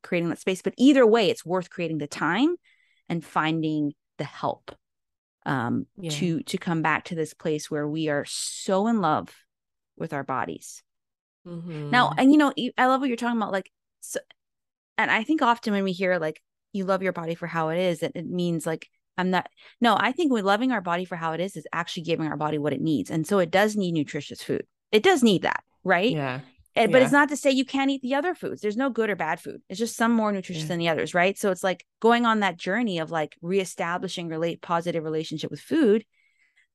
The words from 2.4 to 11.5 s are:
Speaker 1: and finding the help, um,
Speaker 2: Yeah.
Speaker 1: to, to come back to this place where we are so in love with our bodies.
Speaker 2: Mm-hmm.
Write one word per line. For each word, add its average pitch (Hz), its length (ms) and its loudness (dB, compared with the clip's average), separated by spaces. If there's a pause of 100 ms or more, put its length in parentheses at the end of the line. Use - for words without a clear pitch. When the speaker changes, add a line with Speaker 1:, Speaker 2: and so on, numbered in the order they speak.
Speaker 1:
and 170 140 -4
finding 156 720 -2 (240)
the 156 60 -6
help, - 520 -8 (720)
um, 120 400 -2 (100)
Speaker 2:
Yeah. 180 160 -10
Speaker 1:
to, 165 320 -2
to - 140 -6
come 165 240 -2
back 151 240 0
to 180 100 -8
this 156 180 -6
place 151 360 -6
where 147 180 -4
we 156 220 -4
are 147 180 -2
so - 600 -2
in 233 120 2
love 151 340 0 (600)
with 165 160 -8
our 139 120 -6
bodies. 123 580 -8 (640)
Speaker 2:
Mm-hmm. 165 460 -8